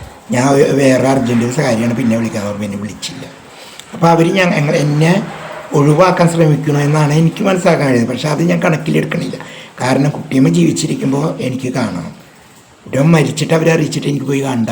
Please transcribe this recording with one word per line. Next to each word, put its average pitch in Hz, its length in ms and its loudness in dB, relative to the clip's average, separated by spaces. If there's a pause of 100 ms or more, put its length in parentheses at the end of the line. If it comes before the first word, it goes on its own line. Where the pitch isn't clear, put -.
(340)
ഞാൻ 123 200 2
വേ-, 147 160 4 (120)
വേറെ 131 320 4
അർജന്റ് 120 360 0 (160)
കാര്യമാണ് 113 320 -2
പിന്നെ 113 220 0
വിളിക്കാന്ന് 107 320 -4
പറഞ്ഞ് 101 160 -8
എന്നെ 101 160 -8
വിളിച്ചില്ല. 90 400 -12 (680)
അപ്പോൾ 165 200 2
അവർ 165 120 4 (120)
ഞാൻ, 185 100 2 (360)
എന്നെ 151 280 2 (640)
ഒഴിവാക്കാൻ 170 560 4
ശ്രമിക്കണോ 151 560 2
എന്നാണ് 151 320 2
എനിക്ക് 165 280 0
മനസ്സിലാക്കാൻ 175 420 2
കഴിയുന്നത്. 120 220 0
പക്ഷേ 135 220 -4
അത് 160 160 -2
ഞാൻ 175 140 0
കണക്കിലെടുക്കണില്ല. 156 720 -2 (440)
കാരണം 135 360 0
കുട്ടിയമ്മ 139 320 0 (100)
ജീവിച്ചിരിക്കുമ്പോൾ 147 680 0 (200)
എനിക്ക് 123 320 -6
കാണണം. 87 340 -6 (720)
കുട്ടിയമ്മ 143 340 0
മരിച്ചിട്ട് 147 420 0
അവരെ 160 180 2
അറിയിച്ചിട്ട് 147 360 -2
എനിക്ക് 135 180 -4
പോയി 139 160 -2
കാണേണ്ട 117 260 -2